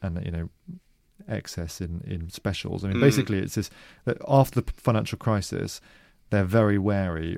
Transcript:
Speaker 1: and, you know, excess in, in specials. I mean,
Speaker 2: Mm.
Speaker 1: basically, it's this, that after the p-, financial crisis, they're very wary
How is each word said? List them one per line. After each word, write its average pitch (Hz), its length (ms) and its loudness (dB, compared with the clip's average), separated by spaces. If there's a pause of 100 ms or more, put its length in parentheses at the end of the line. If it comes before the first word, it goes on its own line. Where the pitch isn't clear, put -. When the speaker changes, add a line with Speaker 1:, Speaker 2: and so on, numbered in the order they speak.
Speaker 1:
and, 87 240 -4
you 85 60 -4
know, 82 180 -6 (800)
excess - 520 -8
in, 85 280 -6
in 85 220 -6
specials. 90 540 -6
I 98 40 -4
mean, 95 100 0
Speaker 2:
Mm. 120 40 4
Speaker 1:
basically, 127 360 6
it's - 160 -4
this, 104 160 -2 (360)
that - 120 -2 (100)
after 139 280 6
the 123 80 2
p-, - 140 -6
financial 110 420 0
crisis, - 600 -2 (520)
they're 101 120 4
very 101 360 4
wary 90 580 0